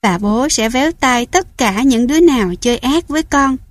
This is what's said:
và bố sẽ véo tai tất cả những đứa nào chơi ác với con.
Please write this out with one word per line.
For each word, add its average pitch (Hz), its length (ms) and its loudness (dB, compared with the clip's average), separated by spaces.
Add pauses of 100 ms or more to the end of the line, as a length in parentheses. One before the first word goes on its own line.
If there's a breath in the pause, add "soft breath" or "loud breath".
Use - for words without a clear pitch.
và 185 160 0
bố 214 320 0
sẽ 226 200 -2
véo 277 220 0
tai 247 340 -2
tất - 320 -4
cả 202 240 -2
những 247 260 2
đứa 302 120 2
nào 240 360 2
chơi 240 220 -2
ác 294 300 -2
với 311 160 -2
con. 269 340 0 (140)